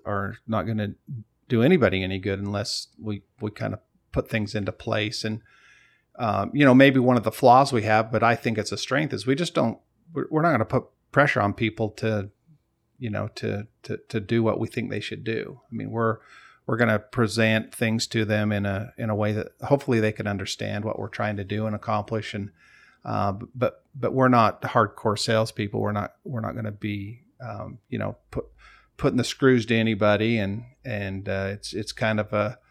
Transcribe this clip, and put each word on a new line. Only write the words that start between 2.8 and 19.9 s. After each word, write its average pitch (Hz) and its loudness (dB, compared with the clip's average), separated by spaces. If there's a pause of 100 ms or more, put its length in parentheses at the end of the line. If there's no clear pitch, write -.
we, 104 -8 (180)
we 107 -4
kinda 104 -8 (320)
put - -2
things 104 -2
into 107 -4
place. 107 -4
And, 110 -4 (800)
um, 101 0
you 143 6
know, 127 10
maybe 135 8
one 123 4
of 107 0
the 110 -2
flaws 131 6
we 113 2
have, 110 2
but 110 2
I 117 4
think 117 -2
it's 104 -2
a 101 -6
strength, 147 -2
is - -6
we 127 2
just 165 -4
don't, 135 0 (340)
we're, 139 -4
we're 156 2
not 170 4
gonna 110 2
put - -2 (280)
pressure 139 4
on 101 2
people 110 -2
to, 107 -4 (720)
you 117 -6
know, 104 -4
to, 104 -6 (140)
to, - -8 (100)
to 113 -4
do 113 0
what 110 2
we 110 -2
think - -6
they 104 -6
should 107 -10
do. 113 -6 (100)
I 117 -10
mean, 107 -8
we're, 113 0 (460)
we're 127 -2
gonna 110 2
present 110 0
things 113 0
to 113 0
them 107 0
in 101 -2
a, 101 -6
in 113 -4
a 107 -2
way 107 0
that 107 -4 (140)
hopefully 131 0